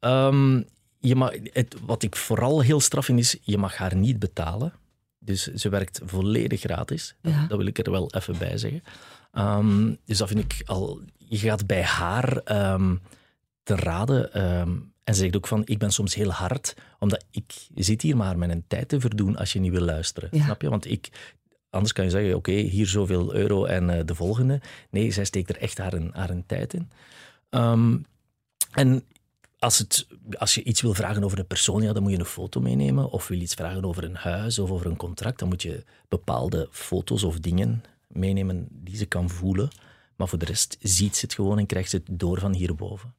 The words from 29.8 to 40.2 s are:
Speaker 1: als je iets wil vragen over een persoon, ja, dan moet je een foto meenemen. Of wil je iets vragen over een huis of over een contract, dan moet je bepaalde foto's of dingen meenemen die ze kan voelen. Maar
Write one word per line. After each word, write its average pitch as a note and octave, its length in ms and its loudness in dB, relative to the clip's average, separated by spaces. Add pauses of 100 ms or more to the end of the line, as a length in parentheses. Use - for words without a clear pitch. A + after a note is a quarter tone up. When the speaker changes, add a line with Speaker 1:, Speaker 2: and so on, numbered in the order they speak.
Speaker 1:
als - 160 2
je A2 80 -2
iets A2+ 200 2
wil A2+ 120 4
vragen G#2 300 0
over G2 140 0
een F#2 80 -4
persoon, F#2+ 360 0
ja, G#2+ 100 2
dan G#2 100 0
moet G2 100 2
je F#2+ 60 2
een E2+ 60 0
foto - 360 -6
meenemen. C3+ 500 2
Of - 180 -4
wil F#2 80 -2
je F2 60 -2
iets E2+ 120 -4
vragen F#2 300 -6
over F2 200 -4
een E2+ 120 -8
huis G#2 420 -2
of F#2+ 120 0
over F2 160 -2
een E2 100 -2
contract, F#2+ 420 -6
dan F2+ 100 -2
moet F2+ 140 -2
je E2 220 -8 (240)
bepaalde D#2 640 -2
foto's F#2 520 -4
of E2 160 -2
dingen F#2+ 440 0 (260)
meenemen F#2 640 -2
die F#2 260 -14
ze G#2+ 100 -4
kan F2+ 240 -2
voelen. F#2 380 0 (480)
Maar F#2+ 120 -2